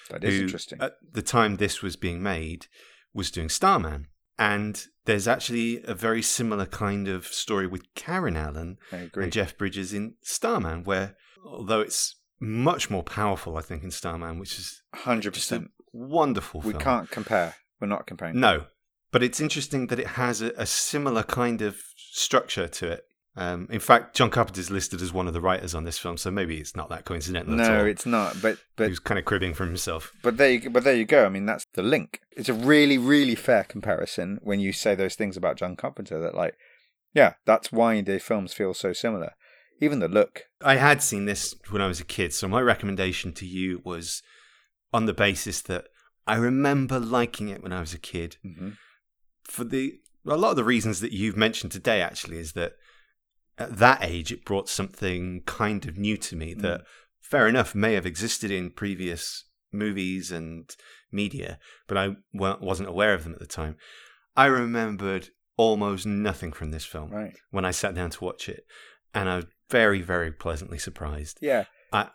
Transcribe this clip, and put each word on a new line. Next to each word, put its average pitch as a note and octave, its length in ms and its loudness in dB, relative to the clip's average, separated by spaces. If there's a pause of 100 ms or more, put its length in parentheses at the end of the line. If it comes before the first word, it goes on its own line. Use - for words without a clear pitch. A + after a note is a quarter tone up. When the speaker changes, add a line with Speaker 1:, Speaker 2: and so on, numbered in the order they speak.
(120)
Speaker 1:
That - 120 -10
is G2+ 140 2
Speaker 2:
who, G2 60 2
Speaker 1:
interesting. - 360 -6
Speaker 2:
at - 180 -6 (160)
the G#2+ 100 -4
time A2 340 2
this G2+ 240 0
was F#2 140 -6
being E2+ 260 -6
made, D#2+ 460 -6 (480)
was F#2+ 140 -4
doing E2 200 -6
Starman. E2 580 0 (320)
And G#2 440 0 (220)
there's G#2 220 2
actually A#2 560 0
a A#2 100 -8
very A2+ 300 0
similar G#2+ 420 0
kind G2+ 420 -2
of F#2 200 -6
story G2 400 -2
with F2+ 260 -8
Karen E3 420 -4
Allen D#2 420 -6 (140)
Speaker 1:
I - 60 -12
agree. F2+ 280 -6
Speaker 2:
and F2 80 -4
Jeff G2+ 220 -2
Bridges G2 380 -4
in G#2 300 -6
Starman, F#2+ 600 -2
where, G2 320 -2 (300)
although G#2+ 360 0
it's - 340 -2 (240)
much A#2+ 500 0
more F#2 140 -2
powerful, G2 540 -2
I D#2+ 40 -6
think, D#2+ 220 -10
in F#2 80 -10
Starman, E2+ 480 -8
which G2 180 -10
is - 240 -12 (140)
Speaker 1:
Hundred A2 400 -2
percent. - 300 -4
Speaker 2:
just - 80 -20 (200)
a - 40 -14
wonderful B2+ 640 0
Speaker 1:
We G#2+ 100 -2
Speaker 2:
film. F#2 120 -4
Speaker 1:
can't A#2+ 280 0
compare. F#2 440 0 (240)
We're G#2+ 80 -4
not G2+ 200 -4
comparing. E2+ 320 -6
Speaker 2:
No. F2+ 260 4 (460)
But B2 100 6
it's B2 180 0
interesting C#3+ 480 -2
that A#2+ 120 -2
it - 80 -4
has B2 340 -2
a, A2+ 160 -2
a A2+ 80 -2
similar C3+ 560 0
kind A#2 400 0
of G#2 160 -2 (180)
structure - 720 0
to E2 240 -6
it. F2 120 -8 (320)
Um, F2+ 360 -6
in A2+ 80 -4
fact, - 360 4
John B2 140 6
Carpenter's F#2 400 0
listed F#2+ 320 -4
as F2+ 100 -4
one F#2 160 -2
of E2+ 60 -4
the E2+ 80 -2
writers F#2 320 0
on D#2+ 120 -4
this E2+ 120 -6
film, E2+ 200 -8
so - 120 -4
maybe F2+ 300 -2
it's D2+ 160 -12
not D#2 140 -8
that E2 160 -10
coincidental F2 540 -4
at A#2 80 4
Speaker 1:
No, A2 120 6
Speaker 2:
all. G#2 60 6
Speaker 1:
it's G2+ 200 0
not, A2 380 0
but, A2 160 0 (160)
but - 100 0
Speaker 2:
He G#2+ 60 2
was F2+ 80 -6
kinda G2 240 -2
cribbing F2+ 320 0
from F#2 140 -2
himself. E2+ 420 -6 (100)
Speaker 1:
but A#2 160 2
there C3+ 140 8
you, B2 180 2
but B2 140 4
there C3+ 120 6
you A2+ 100 2
go. C3 200 8
I G2 40 4
mean, F#2+ 180 -2
that's - 260 -4
the - 80 -2
link. A2+ 380 0 (180)
It's A2+ 120 -4
a B2+ 40 4
really, C#3+ 460 8
really C3+ 340 6
fair A2 300 4
comparison F#2+ 800 -4
when G2+ 160 0
you G2 120 0
say G#2 220 2
those F#2+ 220 0
things G2+ 200 -4
about F2 220 0
John F2+ 180 -4
Carpenter, G#2+ 440 -8
that, E2 160 -4
like, E2+ 200 0 (600)
yeah, B2+ 180 8 (120)
that's - 260 4
why A2+ 300 4
the G2 180 0
films G2+ 340 -2
feel F#2 220 -2
so F#2 180 -2
similar. F2+ 380 -4 (500)
Even D3 180 2
the F2 80 2
look. - 360 4 (180)
Speaker 2:
I C3+ 140 6
had C#3 260 8
seen G2+ 240 -2
this - 300 -4 (160)
when G2+ 100 0
I G2 60 4
was F2+ 120 -2
a - 60 -10
kid, F2 280 -2
so - 140 -4
my G#2+ 140 2
recommendation F#2+ 720 2
to - 140 -12
you F#2 360 -2
was E2+ 380 -8 (720)
on A2+ 140 2
the G2+ 60 0
basis G2+ 500 2
that F2+ 220 -6 (420)
I G#2+ 80 2
remember C3 640 2
liking A#2+ 500 0
it G2 140 -12
when F#2 100 -6
I F#2 60 -4
was E2+ 160 -8
a F2+ 40 -12
kid. E2+ 460 -8
Speaker 1:
Mm-hmm. F2+ 240 -10 (760)
Speaker 2:
For - 200 -8
the, C3 300 -2 (320)
a D3 120 0
lot G#3 140 4
of - 40 2
the C3 80 2
reasons A2 380 2
that A2+ 100 -4
you've G2+ 240 -2
mentioned G#2+ 360 2
today, G#2 300 0
actually, E2+ 360 -6
is D#2+ 160 -12
that F2 200 -4 (840)
at A#2 200 -8
that A#2 260 6
age, E2+ 280 -4
it - 140 -12
brought G2 240 -2
something F2+ 760 -4
kind G#2 400 -2
of E2 120 -10
new G#2 200 0
to - 180 -8
me D#2+ 200 -6
that, F2+ 260 -2
Speaker 1:
Mm. - 40 -20 (360)
Speaker 2:
fair B2+ 260 4
enough, B2 280 2
may G#2+ 180 4
have F#2 120 0
existed G2 460 -4
in F2+ 200 -2
previous F2+ 760 -6 (260)
movies F#2+ 600 -2
and E2 440 -10 (360)
media, F#2 480 -6 (280)
but G2 100 0
I G2 180 0 (180)
wa-, G2 280 0
wasn't F#2+ 280 -4
aware G2+ 240 4
of E2+ 100 -2
them E2 100 -12
at - 60 -16
the - 60 -14
time. D#2 300 -8 (600)
I C3+ 100 8
remembered A2+ 840 0 (280)
almost G#2 500 4
nothing G2+ 440 -2
from D#2 200 -8
this D#2 140 -8
film D2+ 260 -12
Speaker 1:
Right. G#2 220 -10 (180)
Speaker 2:
when F#2+ 140 -2
I F2+ 60 0
sat F#2+ 220 -2
down F2 180 -4
to - 120 -12
watch - 260 -8
it, - 160 -14 (480)
and F#2+ 160 -2
I F#2 80 0
was F2 80 -4 (240)
very, G#2+ 320 6
very F2 300 -2
pleasantly D#2+ 480 -8
surprised. D2+ 600 -8
Speaker 1:
Yeah. C3 240 2 (260)
Speaker 2:
I, G#2 240 0